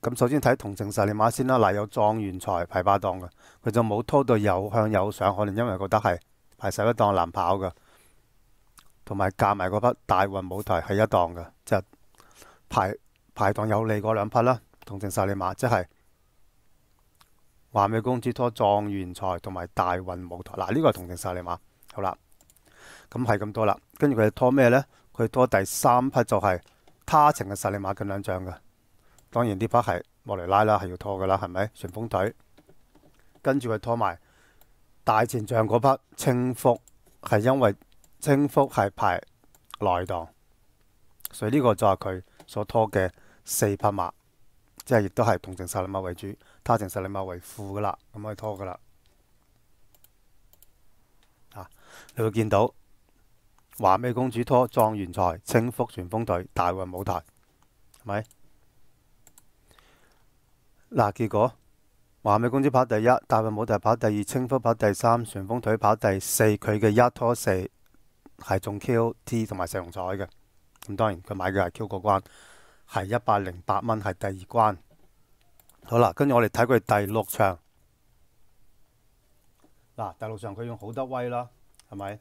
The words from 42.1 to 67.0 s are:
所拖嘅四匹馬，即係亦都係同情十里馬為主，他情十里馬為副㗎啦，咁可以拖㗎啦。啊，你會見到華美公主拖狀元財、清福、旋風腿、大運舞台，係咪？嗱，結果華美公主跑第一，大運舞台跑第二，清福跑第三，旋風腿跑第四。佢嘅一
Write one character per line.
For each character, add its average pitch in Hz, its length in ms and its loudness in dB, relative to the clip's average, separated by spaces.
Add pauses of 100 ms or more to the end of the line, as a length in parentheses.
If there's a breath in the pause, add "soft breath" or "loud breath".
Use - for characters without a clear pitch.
所 - 200 -8
拖 110 260 0
嘅 92 180 0 (340 soft breath)
四 - 220 -2
匹 101 180 -2
馬， 101 280 0 (760)
即 - 80 0
係 110 80 6
亦 98 80 -2
都 117 140 -2
係 107 160 2
同 95 160 -12
情 90 120 -12
十 101 120 -6
里 92 80 -4
馬 98 140 -6
為 90 120 -8
主， 98 200 -12 (300 soft breath)
他 117 140 2
情 107 100 -4
十 98 140 -6
里 92 60 -6
馬 98 160 -6
為 90 160 -10
副 98 360 -14
㗎 104 60 -4
啦， 101 160 -4 (160)
咁 104 80 -14
可 107 100 -10
以 101 40 -10
拖 104 220 -10
㗎 98 80 -10
啦。 90 140 -12 (2750)
啊， 95 140 -16 (460 loud breath)
你 117 80 -2
會 110 60 2
見 107 180 0
到 101 240 2 (1080)
華 95 180 4
美 123 160 -2
公 127 160 -2
主 117 140 -4
拖 123 260 2
狀 110 240 2
元 95 180 -6
財、 87 280 0
清 120 320 0
福、 117 180 -4
旋 90 180 -10
風 110 160 -4
腿、 90 300 -2
大 90 180 0
運 92 240 -8
舞 95 80 -6
台， 95 120 -4
係 82 80 -6 (800)
咪？ 107 200 -6 (2750 soft breath)
嗱， 117 200 2
結 113 160 -4
果 110 240 2 (680)
華 104 160 2
美 117 100 2
公 135 140 0
主 139 80 4
跑 127 160 4
第 110 160 0
一， 113 40 0 (220)
大 113 140 4
運 107 180 -4
舞 117 60 -2
台 107 140 0
跑 110 160 2
第 120 100 -4
二， 104 180 0
清 127 240 -4
福 131 120 0
跑 117 160 2
第 104 180 2
三， 117 320 2
旋 95 220 -10
風 120 120 -4
腿 110 160 0
跑 107 200 2
第 98 240 0
四。 - 240 0
佢 107 360 2
嘅 107 100 4
一 120 260 6